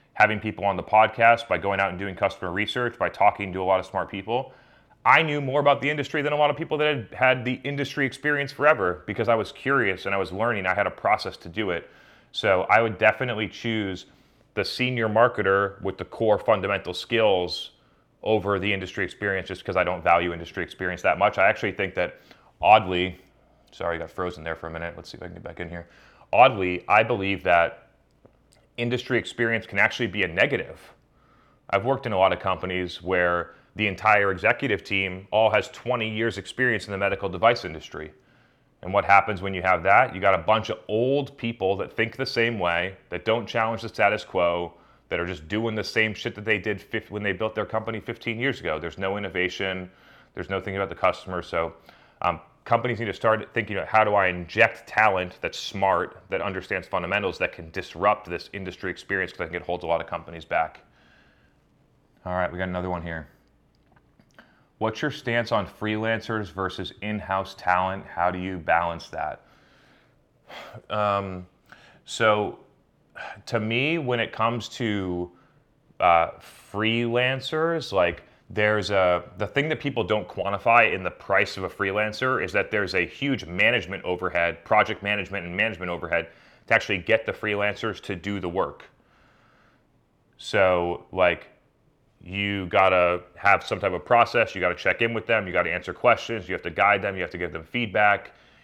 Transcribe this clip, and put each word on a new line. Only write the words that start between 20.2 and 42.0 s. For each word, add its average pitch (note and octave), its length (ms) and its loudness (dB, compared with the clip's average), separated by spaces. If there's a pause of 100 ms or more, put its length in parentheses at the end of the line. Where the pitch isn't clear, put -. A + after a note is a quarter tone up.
industry E2+ 300 -10
experience F2+ 400 -6
that F2+ 160 2
much. G2+ 200 2
I G2 100 4
actually G#2+ 240 0
think F#2 240 -6
that, F2 240 -4 (420)
oddly, F#2 580 4 (500)
sorry, E2+ 260 -4
I - 20 -8
got E2 120 -10
frozen F2 320 -8
there D#2+ 140 -6
for D#2+ 100 -14
a E2 40 -10
minute. E2 260 -10
Let's - 140 -18
see - 80 -18
if - 40 -14
I F2+ 40 -12
can F2 80 -14
get E2+ 100 -18
back E2+ 160 -14
in E2+ 80 -8
here. E2+ 180 -12 (460)
Oddly, G2 560 4
I G#2+ 140 6
believe G2 420 -2
that E2+ 460 2 (880)
industry A#2+ 400 -2
experience A2+ 480 -2
can G2+ 120 -4
actually A2 280 2
be G2 160 -2
a F2+ 60 2
negative. A#2 520 0 (880)
I've G2 140 2
worked B2+ 220 -2
in A2+ 60 -2
a G2 60 0
lot F#2+ 140 6
of F2 80 -2
companies F#2 640 -4
where F2 500 0 (220)
the G#2 120 0
entire G2+ 440 4
executive G#2 520 0
team F#2+ 480 -4
all A2 200 4
has G#2 180 2
twenty A#2 400 -6
years A2 300 -4
experience A#2 480 -2
in G#2 60 -8
the G2 60 -6
medical G2 300 -2
device G2 380 2
industry. D#2 440 -12 (720)
And F#2 140 0
what G2+ 100 6
happens G2 380 6
when G2 100 -4
you F#2 80 -4
have F2+ 220 2
that? G#2 320 4
You F#2 60 -8
got G2 140 4
a E2+ 80 0
bunch G#2 280 2
of - 80 -4 (100)
old C3 480 0
people G2 400 -2
that F#2+ 160 -6
think - 240 -2